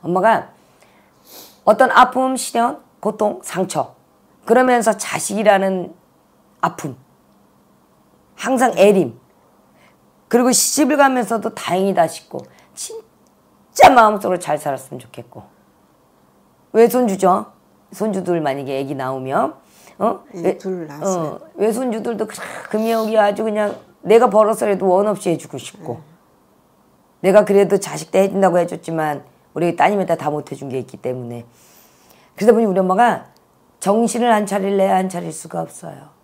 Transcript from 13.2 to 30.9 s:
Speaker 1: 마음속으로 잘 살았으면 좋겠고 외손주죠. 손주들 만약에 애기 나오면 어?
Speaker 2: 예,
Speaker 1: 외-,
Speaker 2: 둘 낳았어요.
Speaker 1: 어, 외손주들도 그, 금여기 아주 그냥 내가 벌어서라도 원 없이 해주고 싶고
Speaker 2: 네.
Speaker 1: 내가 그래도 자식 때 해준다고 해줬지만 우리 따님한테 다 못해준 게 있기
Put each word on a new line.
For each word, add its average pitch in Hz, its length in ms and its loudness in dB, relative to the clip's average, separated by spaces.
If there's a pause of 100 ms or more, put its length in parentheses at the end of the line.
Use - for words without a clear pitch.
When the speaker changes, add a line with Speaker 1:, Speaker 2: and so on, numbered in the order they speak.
Speaker 1:
마음속으로 214 480 4
잘 151 200 -4
살았으면 135 420 -8
좋겠고 - 420 -20 (1300)
외손주죠. 214 720 2 (460)
손주들 185 480 -4
만약에 139 380 -4
애기 139 160 -6
나오면 135 600 -4 (440)
어? - 240 -4 (120)
Speaker 2:
예, 180 60 -12
Speaker 1:
외-, - 180 -2
Speaker 2:
둘 180 280 -8
낳았어요. 165 380 -4
Speaker 1:
어, - 160 -10 (160)
외손주들도 220 680 -4
그, - 100 -16 (340)
금여기 220 480 -2
아주 208 260 2
그냥 208 320 -2 (260)
내가 226 280 6
벌어서라도 208 580 2
원 196 200 2
없이 196 220 -4
해주고 156 280 -6
싶고 - 360 -12 (1300)
Speaker 2:
네. 180 80 2
Speaker 1:
내가 202 160 6
그래도 202 340 2
자식 156 320 -8
때 190 120 2
해준다고 185 360 2
해줬지만 160 680 -4 (280)
우리 170 240 -2
따님한테 170 400 2
다 143 140 -4
못해준 143 380 -10
게 131 100 -8
있기 127 180 -12